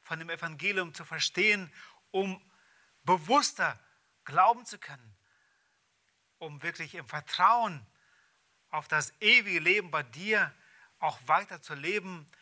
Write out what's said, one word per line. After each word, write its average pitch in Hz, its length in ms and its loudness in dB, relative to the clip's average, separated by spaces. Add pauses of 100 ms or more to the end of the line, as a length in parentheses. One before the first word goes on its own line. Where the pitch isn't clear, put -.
von 160 160 -8
dem 165 120 -12
Evangelium 165 640 -4
zu 165 100 -8
verstehen, 185 680 0 (380)
um 190 300 -4 (640)
bewusster 175 760 2 (460)
glauben 208 420 4
zu 202 120 -6
können, 120 380 -18 (1200)
um 147 240 -14
wirklich 165 320 -8
im 156 120 -14
Vertrauen 202 800 2 (840)
auf 156 180 -6
das 151 320 0
ewige 214 400 4
Leben 180 300 0
bei 151 120 -2
dir 170 520 -2 (440)
auch 156 280 -4
weiter 175 360 0
zu 156 120 -12
leben, 175 560 -6 (120)